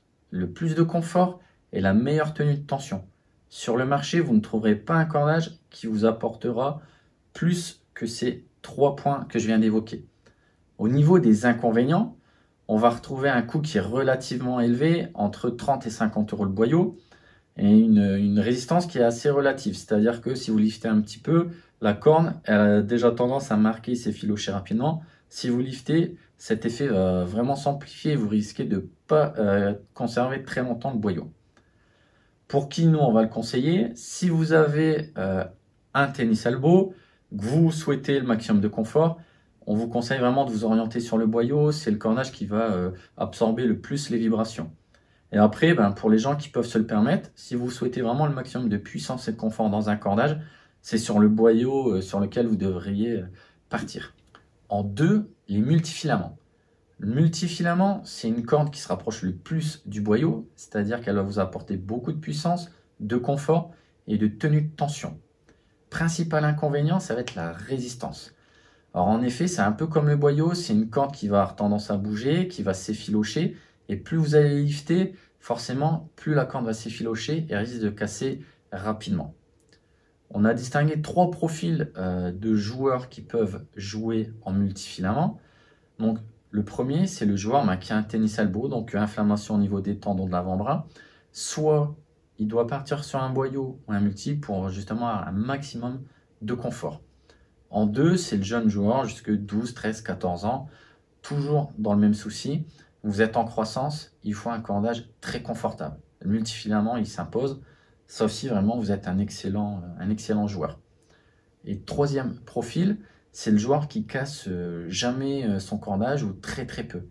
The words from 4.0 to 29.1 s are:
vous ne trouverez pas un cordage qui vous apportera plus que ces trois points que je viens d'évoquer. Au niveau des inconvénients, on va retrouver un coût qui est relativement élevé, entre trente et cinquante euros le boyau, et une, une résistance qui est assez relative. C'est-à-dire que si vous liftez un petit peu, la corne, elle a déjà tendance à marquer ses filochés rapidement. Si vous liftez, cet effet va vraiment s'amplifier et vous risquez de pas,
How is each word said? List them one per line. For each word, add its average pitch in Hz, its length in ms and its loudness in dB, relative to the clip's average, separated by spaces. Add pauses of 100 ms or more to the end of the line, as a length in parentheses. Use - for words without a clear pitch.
vous 131 140 2
ne 107 60 8
trouverez 107 340 0
pas 165 200 -2
un 160 100 4
cordage 156 540 0 (100)
qui - 180 -12
vous 110 180 0
apportera 120 760 -2 (520)
plus 175 500 -2 (100)
que - 120 -8
ces 120 400 -4 (160)
trois 139 340 2
points 139 320 -2
que - 100 -4
je 104 100 0
viens 110 120 4
d'évoquer. 110 460 0 (720)
Au 107 100 0
niveau 147 320 6
des 113 260 6
inconvénients, 123 680 2 (540)
on 107 80 2
va 117 120 6
retrouver 135 380 -2
un 127 140 4
coût 120 180 -2
qui 123 200 -2
est - 20 0
relativement 127 800 -2
élevé, 123 520 2
entre 104 360 -2
trente 131 360 -2
et 113 40 -4
cinquante 107 420 -2
euros 104 140 -2
le 95 60 -2
boyau, 131 460 2 (640)
et 104 160 8
une, 104 400 6
une 101 220 4
résistance 123 460 2
qui 143 140 -4
est 120 40 8
assez 117 260 2
relative. 139 460 2
C'est-à-dire 113 460 2
que 127 120 -4
si 127 160 -6
vous 110 80 2
liftez 110 300 2
un 107 140 4
petit - 160 -6
peu, 170 320 2 (320)
la 104 120 4
corne, 156 520 4
elle 107 100 4
a 104 260 6
déjà 117 300 4
tendance 123 400 0
à 107 60 2
marquer 113 380 2
ses 110 180 -4
filochés 104 400 -4
rapidement. 123 480 -2 (260)
Si - 220 -6
vous 120 100 2
liftez, 143 560 0 (220)
cet - 280 -4
effet 120 220 -2
va 92 380 2
vraiment 123 320 0
s'amplifier 143 560 -4
et - 20 2
vous 110 140 0
risquez 107 340 -2
de - 240 -2 (200)
pas, 151 320 4